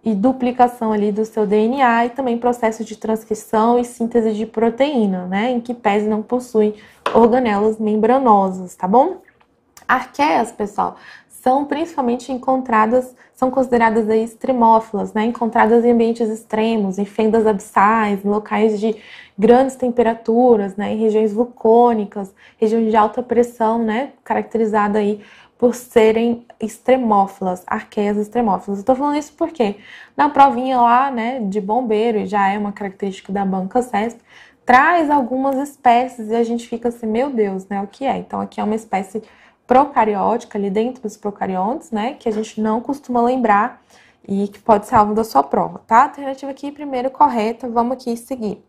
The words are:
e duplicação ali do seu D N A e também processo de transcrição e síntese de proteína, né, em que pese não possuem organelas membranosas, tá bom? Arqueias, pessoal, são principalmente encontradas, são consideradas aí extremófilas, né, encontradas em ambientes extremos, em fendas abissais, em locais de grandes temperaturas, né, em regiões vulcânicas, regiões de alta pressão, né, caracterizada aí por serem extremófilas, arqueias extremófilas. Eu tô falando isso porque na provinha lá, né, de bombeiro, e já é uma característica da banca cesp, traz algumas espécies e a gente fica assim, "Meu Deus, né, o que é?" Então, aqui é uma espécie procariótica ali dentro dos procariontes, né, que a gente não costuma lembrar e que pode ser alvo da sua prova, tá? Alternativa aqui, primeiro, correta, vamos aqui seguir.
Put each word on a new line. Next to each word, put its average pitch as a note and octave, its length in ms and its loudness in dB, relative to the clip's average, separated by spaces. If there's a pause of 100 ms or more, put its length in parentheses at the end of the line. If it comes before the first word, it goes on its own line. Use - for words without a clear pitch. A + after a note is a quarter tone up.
e A3 80 0
duplicação B3 760 0
ali G#3 220 -2
do G#3+ 100 -2
seu G#3+ 240 -2
D G3+ 80 0
N A3+ 260 0
A A#3 240 2
e A#3+ 40 -4
também A#3+ 280 -4
processo A#3 460 -2
de G#3+ 140 -14
transcrição A3 840 -2
e A#3+ 60 -2
síntese A3+ 480 -2
de G#3+ 120 -4
proteína, A3+ 800 -2
né, G3+ 240 -2
em A#3+ 100 -2
que A#3+ 120 -10
pese G#3+ 360 0
não G#3+ 120 -2
possuem G#3+ 540 -2 (380)
organelas A3 680 2
membranosas, G#3 960 2
tá - 100 -8
bom? C4+ 360 2 (680)
Arqueias, B3+ 640 -2
pessoal, G3+ 460 -6 (320)
são C4 340 -2
principalmente C#4 720 -4
encontradas, B3+ 840 0 (180)
são C4 160 -2
consideradas A#3 600 0
aí A3 160 2
extremófilas, A3+ 880 0
né, G#3+ 100 0
encontradas A#3 600 2
em A#3+ 60 4
ambientes A#3 360 0
extremos, A3 720 -4
em G3+ 60 -2
fendas A3 420 0
abissais, G#3 800 0
em - 20 0
locais G#3+ 540 0
de A3 200 -2 (380)
grandes B3 380 4
temperaturas, A#3 1000 2
né, G#3 180 -6
em G#3+ 40 -6
regiões A3 340 2
vulcânicas, A3 1040 0 (220)
regiões A3 320 0
de A3 80 2
alta G#3+ 260 0
pressão, A#3 560 0
né, A3+ 320 -4 (100)
caracterizada G#3+ 760 0
aí G#3 220 -2 (360)
por A#3 180 2
serem A3+ 680 2 (140)
extremófilas, G3+ 1040 0
arqueias G#3 520 -4
extremófilas. G#3 640 -4
Eu G3 60 -12
tô B3+ 100 2
falando C#4+ 200 -2
isso D4 220 -6
porque B3+ 400 -2 (400)
na D4 100 2
provinha C4 540 4
lá, A#3+ 280 4
né, B3 300 -4
de G#3 220 -4
bombeiro, A3 560 0
e F#3+ 80 -2
já G3 240 0
é G3+ 80 -2
uma G3+ 160 -6
característica G3 580 -8
da G3 140 -2
banca F#3+ 360 -2
cesp, A3+ 380 -4 (460)
traz D4+ 440 6
algumas C4+ 460 0
espécies B3+ 760 0
e A3+ 60 -2
a A#3 80 2
gente A#3 240 -4
fica A#3 220 -4
assim, A#3 180 -8
"Meu A#3+ 220 0
Deus, G3 400 -2
né, G3 120 -4
o G3+ 60 -8
que - 160 -14
é?" A3 140 -2
Então, G3 240 -8
aqui G3+ 180 -10
é G#3 40 -4
uma G#3 120 -2
espécie G#3+ 480 -6 (420)
procariótica A3+ 920 0
ali G3+ 120 -2
dentro A3+ 320 -4
dos G#3+ 140 -10
procariontes, G3+ 760 -6
né, A3 240 -4
que - 120 -8
a A3+ 60 -2
gente G#3+ 260 -6
não A3 220 -2
costuma B3 400 -4
lembrar A#3+ 600 0 (460)
e G3 220 -2
que - 100 -18
pode G#3 260 2
ser C4+ 100 -4
alvo G#3 180 4
da A3 100 0
sua A#3+ 200 0
prova, F3 440 -2
tá? A#3 160 6
Alternativa C#4 480 -6
aqui, C#4+ 220 -12
primeiro, C4+ 360 -6
correta, A#3+ 600 -2
vamos A#3 240 -2
aqui A#3 240 -6
seguir. A3+ 520 -8